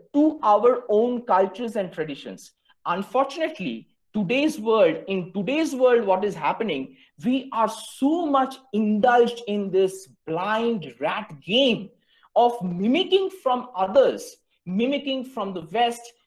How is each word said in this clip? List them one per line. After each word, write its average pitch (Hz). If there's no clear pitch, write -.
to 302
our 233
own 233
cultures 196
and 185
traditions. 143
Unfortunately, 196
today's 247
world, 208
in 185
today's 262
world, 240
what 190
is 190
happening, 156
we 254
are 220
so 302
much 262
indulged 226
in 202
this 190
blind 196
rat 180
game 233
of 233
mimicking 262
from 247
others, 190
mimicking 262
from 196
the 165
West, 233